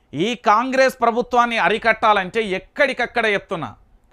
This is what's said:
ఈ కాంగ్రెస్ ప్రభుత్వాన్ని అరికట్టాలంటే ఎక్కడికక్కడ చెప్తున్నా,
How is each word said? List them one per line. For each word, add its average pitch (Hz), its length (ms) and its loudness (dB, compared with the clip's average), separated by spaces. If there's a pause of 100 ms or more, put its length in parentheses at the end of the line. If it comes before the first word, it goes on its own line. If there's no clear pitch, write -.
(140)
ఈ 196 220 -2
కాంగ్రెస్ 254 680 2
ప్రభుత్వాన్ని 233 560 2
అరికట్టాలంటే 214 840 0
ఎక్కడికక్కడ 226 840 -4
చెప్తున్నా, 185 500 -4 (380)